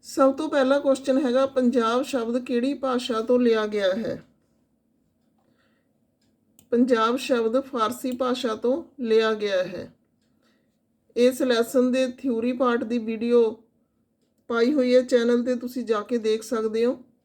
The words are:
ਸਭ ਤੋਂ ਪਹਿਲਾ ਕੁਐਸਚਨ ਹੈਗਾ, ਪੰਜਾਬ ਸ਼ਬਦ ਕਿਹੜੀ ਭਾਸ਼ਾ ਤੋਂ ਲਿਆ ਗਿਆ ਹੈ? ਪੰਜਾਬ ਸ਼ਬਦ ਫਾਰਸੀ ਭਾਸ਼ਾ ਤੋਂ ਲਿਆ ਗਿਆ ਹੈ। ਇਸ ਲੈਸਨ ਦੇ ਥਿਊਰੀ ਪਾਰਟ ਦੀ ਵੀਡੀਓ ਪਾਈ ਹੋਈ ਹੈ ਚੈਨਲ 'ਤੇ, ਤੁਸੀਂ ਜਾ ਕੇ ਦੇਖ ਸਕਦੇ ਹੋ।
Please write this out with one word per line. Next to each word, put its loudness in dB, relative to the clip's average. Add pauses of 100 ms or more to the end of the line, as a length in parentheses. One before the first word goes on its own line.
ਸਭ 2
ਤੋਂ -6
ਪਹਿਲਾ 2
ਕੁਐਸਚਨ 0
ਹੈਗਾ, 2
ਪੰਜਾਬ 0
ਸ਼ਬਦ -4
ਕਿਹੜੀ -2
ਭਾਸ਼ਾ -4
ਤੋਂ 2
ਲਿਆ 2
ਗਿਆ 0
ਹੈ? -6 (2500)
ਪੰਜਾਬ 2
ਸ਼ਬਦ 0
ਫਾਰਸੀ -4
ਭਾਸ਼ਾ -2
ਤੋਂ -2 (160)
ਲਿਆ 2
ਗਿਆ -2
ਹੈ। -12 (1200)
ਇਸ 2
ਲੈਸਨ 0
ਦੇ 0
ਥਿਊਰੀ -4
ਪਾਰਟ 0
ਦੀ -4
ਵੀਡੀਓ 0 (840)
ਪਾਈ 2
ਹੋਈ 2
ਹੈ 6
ਚੈਨਲ 2
'ਤੇ, -2
ਤੁਸੀਂ -8
ਜਾ 0
ਕੇ -4
ਦੇਖ -2
ਸਕਦੇ -2
ਹੋ। -2 (200)